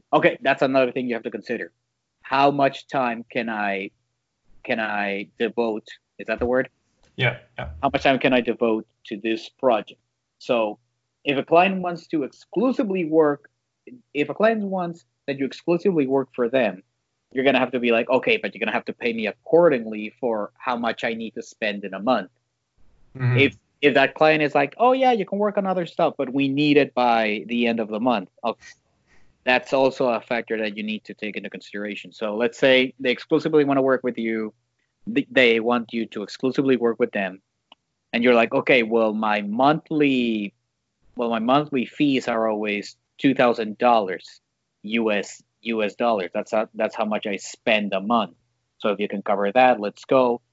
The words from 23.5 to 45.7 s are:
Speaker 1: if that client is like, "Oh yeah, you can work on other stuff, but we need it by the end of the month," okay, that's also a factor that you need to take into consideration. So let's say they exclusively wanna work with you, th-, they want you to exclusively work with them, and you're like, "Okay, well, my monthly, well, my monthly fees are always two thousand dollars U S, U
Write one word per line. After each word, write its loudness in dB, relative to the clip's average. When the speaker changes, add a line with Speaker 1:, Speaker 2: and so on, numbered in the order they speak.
Speaker 1:
if 4
that 2
client 4
is -2
like, 0
"Oh 4
yeah, 4
you -2
can -6
work 0
on -2
other -2
stuff, -2
but -4
we 0
need 2
it 2
by 2
the 0
end 0
of -4
the -6
month," 0
okay, -6
that's 2
also 2
a 0
factor -6
that -4
you -8
need -6
to -16
take -10
into -10
consideration. -12
So -6
let's -2
say 4
they 0
exclusively 2
wanna 2
work 2
with -4
you, -4
th-, -2
they 4
want -2
you -4
to -10
exclusively 0
work 0
with -2
them, -4
and 0
you're 6
like, 4
"Okay, 4
well, 2
my 0
monthly, 0
well, -2
my -2
monthly 0
fees -2
are 0
always -4
two 2
thousand 2
dollars 0
U -2
S, -4
U -4